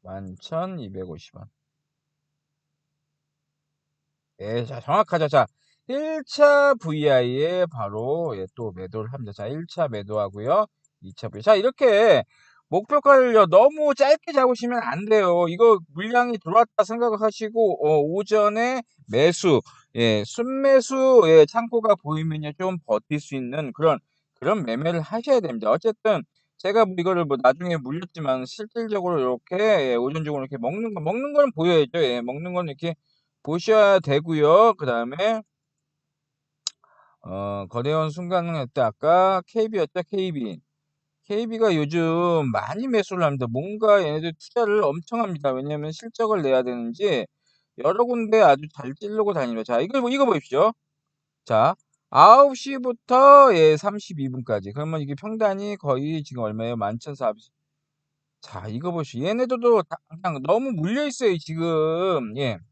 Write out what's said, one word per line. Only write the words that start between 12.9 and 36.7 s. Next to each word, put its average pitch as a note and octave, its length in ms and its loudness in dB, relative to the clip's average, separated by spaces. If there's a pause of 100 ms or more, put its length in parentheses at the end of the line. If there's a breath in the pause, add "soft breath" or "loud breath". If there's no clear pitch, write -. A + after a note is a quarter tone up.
너무 C#4 480 4
짧게 D4 380 2
잡으시면 B3 500 0
안 E3 240 -6
돼요. F3+ 420 4
이거 G#3 300 6 (160)
물량이 A#3 440 -2
들어왔다 G#3+ 460 2
생각을 A3 380 -2
하시고, G#3+ 680 -2
어, D#3 120 4
오전에 G#3 840 0 (260)
매수, D3 540 2 (320 soft breath)
예, A2 320 0
순매수, C4 1000 2
예, D#3+ 200 8
창고가 A3+ 500 -2
보이면요, D#3 600 -6
좀 F#3 180 -4 (100)
버틸 A#2 340 -4
수 - 160 -12
있는 C3 360 -8
그런, D#3 260 0 (360)
그런 F3+ 300 -2
매매를 D#3 360 -4
하셔야 A#3+ 400 -2
됩니다. A2+ 300 -4
어쨌든 G#3 520 0 (360)
제가 G#3 280 2
뭐 F#3 120 -8
이거를 F3 280 0
뭐 C#3 160 -2
나중에 E3+ 340 0
물렸지만 C#3 680 -6
실질적으로 G#3 720 -6
이렇게, D3 680 0
예, B2 60 0
오전 C#3+ 280 -4
중으로 C#3+ 200 -6
이렇게 C3+ 140 -12
먹는 G3+ 360 -6
거, E3+ 60 -10
먹는 B3 340 -6
거는 C#4+ 180 2
보여야죠. D#3+ 500 0
예, A#2+ 200 -2
먹는 D3+ 320 -10
건 F3+ 140 -4
이렇게 D#3+ 260 -10 (480)
보셔야 G3 580 2
되고요. D#3+ 760 4
그다음에, D3+ 680 -4 (1800 soft breath)